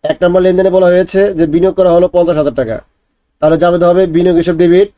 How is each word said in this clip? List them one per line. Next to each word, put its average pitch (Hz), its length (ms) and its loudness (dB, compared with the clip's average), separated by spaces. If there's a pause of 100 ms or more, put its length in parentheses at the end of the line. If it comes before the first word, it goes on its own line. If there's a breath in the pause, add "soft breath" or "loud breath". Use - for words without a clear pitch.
এক 156 180 -6
নম্বর 180 220 0
লেনদেনে 185 320 0
বলা 185 160 2
হয়েছে 185 280 0 (180)
যে 165 60 0 (100)
বিনিয়োগ 180 240 0
করা 185 160 2
হলো 175 120 2 (100)
পঞ্চাশ 170 240 0
হাজার 143 200 -2
টাকা। 113 160 -6 (640)
তাহলে 156 220 0
যাবে 175 180 0
তো 175 100 0
হবে 180 120 2 (140)
বিনিয়োগ 175 260 2
হিসাব 170 200 -4
ডেবিট 180 360 2